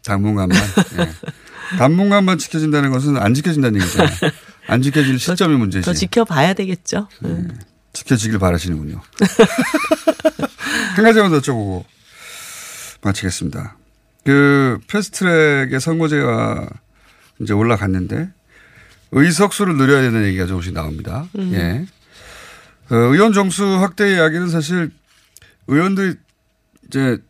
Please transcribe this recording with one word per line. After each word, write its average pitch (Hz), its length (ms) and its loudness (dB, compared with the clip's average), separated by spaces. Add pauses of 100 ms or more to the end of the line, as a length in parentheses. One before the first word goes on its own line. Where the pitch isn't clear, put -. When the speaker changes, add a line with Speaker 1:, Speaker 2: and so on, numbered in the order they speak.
Speaker 1:
당분간만. 101 500 0
Speaker 2:
<laughs> 104 440 0
Speaker 1:
예. 170 100 -2 (680)
당분간만 185 600 4
지켜진다는 151 540 0
것은 135 260 0
안 104 160 2
지켜진다는 135 480 0
얘기잖아요. 90 280 0 (300)
Speaker 2:
<laughs> - 280 -20
Speaker 1:
안 123 140 2
지켜질 139 320 2
Speaker 2:
더, 127 40 0
Speaker 1:
시점이 165 400 2
문제지. 95 260 0
Speaker 2:
더 180 100 -2
지켜봐야 180 600 0
되겠죠. 190 560 -6 (100)
Speaker 1:
네. - 100 -6
Speaker 2:
음. 175 300 -8 (320)
Speaker 1:
지켜지길 110 480 0
바라시는군요. 85 640 -2 (180)
<laughs> 262 1800 0
한 208 80 2
가지만 220 280 6
더 147 80 4
여쭤보고 104 440 -4 (1160)
마치겠습니다. - 760 -6 (460)
그 139 640 2
패스트트랙의 151 920 0
선거제가 135 880 -2 (720)
이제 107 120 -4
올라갔는데 101 760 -2 (800)
의석수를 175 680 2
늘려야 135 240 4
되는 110 240 2
얘기가 92 200 -2
조금씩 90 280 -6
나옵니다. 80 540 -8 (100)
Speaker 2:
음. 190 160 -4
Speaker 1:
예. 165 320 -2 (1080)
어, 117 40 4
의원 156 360 4
정수 196 300 0 (140)
확대 196 380 0
이야기는 170 340 0
사실 165 420 -2 (760)
의원들이 185 480 0 (720)
이제 131 300 0 (120)